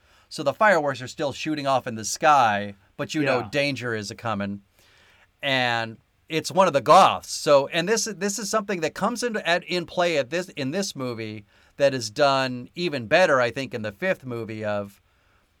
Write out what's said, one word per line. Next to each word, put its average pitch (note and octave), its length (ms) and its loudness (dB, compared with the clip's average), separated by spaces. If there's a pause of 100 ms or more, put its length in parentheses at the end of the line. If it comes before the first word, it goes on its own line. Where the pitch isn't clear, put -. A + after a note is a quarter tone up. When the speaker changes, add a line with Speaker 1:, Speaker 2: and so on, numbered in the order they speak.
(280)
Speaker 1:
So - 160 -10
the C#3 100 2
fireworks D3+ 480 2
are B2+ 60 -10
still C#3+ 240 -6
shooting D3+ 360 -6
off C3+ 200 0
in A#2 80 -8
the A2 80 -10
sky, G#2+ 720 2 (220)
but A#2 180 -8
you D3+ 80 0
know C3 160 2
Speaker 2:
Yeah. G#2+ 100 -8
Speaker 1:
danger B2+ 460 -2
is G#2 160 -6
a A2 40 -12
coming. G2+ 480 -6 (800)
And A#2+ 540 0 (320)
it's D#3 240 -4
one F#3 160 4
of D#3+ 60 0
the C3+ 80 2
Goths. D3 500 6
So, C#3 360 4
and E3 200 -2
this, A3 160 0 (100)
this G3 240 -6
is G#3 120 -8
something G3+ 320 -2
that D3+ 120 -2
comes A3+ 300 -4
into, G#3+ 240 -4
at, E3+ 160 0
in E3+ 220 -4
play F3 320 0
at B2+ 140 -2
this, F#3 180 -6
in C3+ 220 -6
this G3 260 -6
movie A2 480 -8 (320)
that C#3 160 2
is A#2 160 -4
done C3 680 0
even D3 320 -4
better, D#3 320 4
I A#2+ 120 2
think, C3 220 -8
in A2+ 100 -6
the G#2+ 100 -6
fifth F#3 320 -4
movie A2+ 400 -8
of G#2 360 -6 (580)